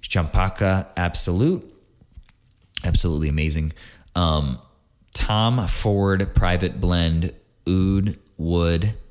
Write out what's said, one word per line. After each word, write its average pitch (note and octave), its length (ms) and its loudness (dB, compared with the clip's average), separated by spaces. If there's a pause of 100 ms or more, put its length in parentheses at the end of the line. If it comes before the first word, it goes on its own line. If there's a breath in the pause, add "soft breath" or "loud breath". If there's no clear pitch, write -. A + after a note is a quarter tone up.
Champaka F#2+ 920 0
Absolute. F2+ 680 0 (1200)
Absolutely D#2+ 440 2
amazing. D2+ 440 0 (420 loud breath)
Um, D#2 440 0 (540)
Tom A2 540 0
Ford G2 680 0
Private F2+ 460 2
Blend E2+ 540 0 (340)
Oud F#2+ 480 0 (220)
Wood E2+ 560 0 (160)